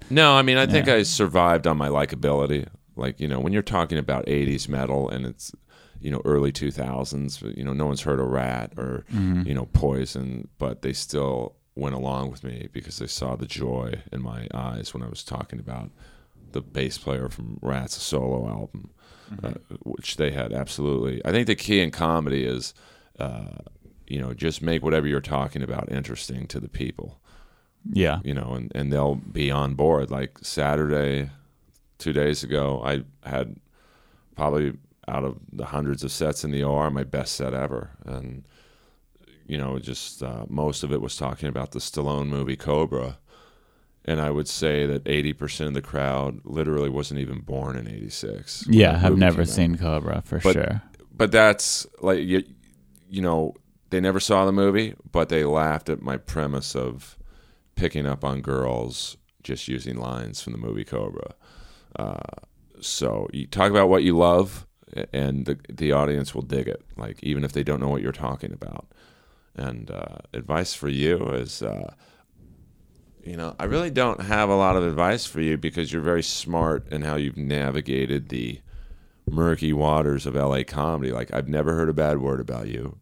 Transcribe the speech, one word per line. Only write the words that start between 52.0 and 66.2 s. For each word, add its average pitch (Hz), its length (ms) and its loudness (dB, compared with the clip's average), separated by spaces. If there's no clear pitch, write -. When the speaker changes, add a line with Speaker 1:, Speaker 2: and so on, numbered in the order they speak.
Speaker 1:
like, 92 180 4
you, 92 240 4
you 95 120 -2
know, 82 320 2
they 92 100 2
never 95 180 4
saw 98 260 6
the 98 60 4
movie, 98 420 4
but 82 200 2
they 78 160 4
laughed 78 420 2
at 80 140 -2
my 67 160 -4
premise 69 580 -4
of 64 420 -6
picking 78 300 0
up 69 200 -2
on 67 160 -2
girls 64 720 -2
just 64 280 -8
using 62 280 -6
lines 60 440 -8
from 60 100 -10
the 57 80 -8
movie 53 240 -6
Cobra. 50 500 -8
Uh, 50 220 -6
so 53 500 -2
you 67 160 -6
talk 98 240 6
about 98 160 8
what 92 160 8
you 85 140 6
love, 87 500 6
a-, - 180 -6
and 69 300 0
the, 69 120 -2
the 73 240 0
audience 71 420 2